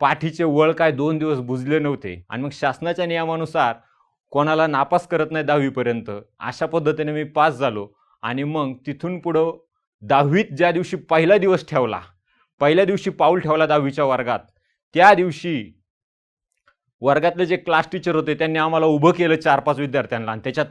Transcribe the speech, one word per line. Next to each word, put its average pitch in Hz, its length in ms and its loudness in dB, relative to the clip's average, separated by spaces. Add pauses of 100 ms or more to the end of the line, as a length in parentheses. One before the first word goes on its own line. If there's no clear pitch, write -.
पाठीचे 156 440 0
वळ 156 280 4
काय 160 200 2
दोन 151 260 -2
दिवस 151 200 -2
बुजले 127 400 -2
नव्हते. 104 500 -6
आणि 117 140 -8
मग 143 100 -8
शासनाच्या 170 540 -4
नियमानुसार 160 680 -2 (560)
कोणाला 156 360 2
नापास 143 420 0
करत 156 220 -2
नाही 156 140 -4
दहावीपर्यंत, 131 680 -2 (300)
अशा 127 260 -6
पद्धतीने 156 460 -2
मी 151 120 -4
पास 151 300 0
झालो. 110 340 -4 (340)
आणि 123 220 -6
मग 143 320 -6 (100)
तिथून 165 320 -8
पुढं 160 400 -2 (440)
दहावीत 143 420 2 (120)
ज्या 175 140 4
दिवशी 175 260 -4
पहिला 165 420 4
दिवस 185 320 0
ठेवला, 117 300 -2 (600)
पहिल्या 156 240 4
दिवशी 190 260 -2
पाऊल 165 280 2
ठेवला 156 280 2
दहावीच्या 147 380 0
वर्गात, 123 340 -2 (560)
त्या 190 200 8
दिवशी 160 640 -4 (1300)
वर्गातले 165 420 2
जे 175 100 0
क्लास 165 360 0
टीचर 175 220 -2
होते 156 200 -2
त्यांनी 160 240 -2
आम्हाला 160 280 0
उभं 156 240 4
केलं 165 260 2
चार 151 240 2
पाच 139 180 -2
विद्यार्थ्यांना 123 540 -4
आणि 110 120 -8
त्याच्यात 147 260 -4